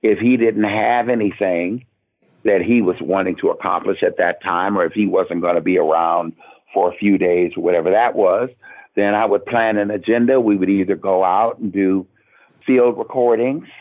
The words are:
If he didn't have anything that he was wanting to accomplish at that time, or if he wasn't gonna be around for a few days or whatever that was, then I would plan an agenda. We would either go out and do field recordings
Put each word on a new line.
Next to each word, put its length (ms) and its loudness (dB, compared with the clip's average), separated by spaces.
If 160 2
he 180 2
didn't 280 0
have 440 0
anything 760 -2
that 200 2
he 200 2
was 180 0
wanting 360 -2
to 140 -2
accomplish 520 -4
at 140 0
that 260 -2
time, 340 -2
or 80 2
if 100 -2
he 120 0
wasn't 360 -2
gonna 180 0
be 180 0
around 540 0
for 180 0
a 40 -16
few 200 2
days 400 0
or 60 -8
whatever 300 0
that 240 2
was, 340 0
then 180 0
I 100 0
would 220 -2
plan 300 0
an 160 -2
agenda. 480 2
We 160 2
would 120 0
either 280 0
go 260 0
out 380 0
and 120 -6
do 320 0
field 320 2
recordings 680 -2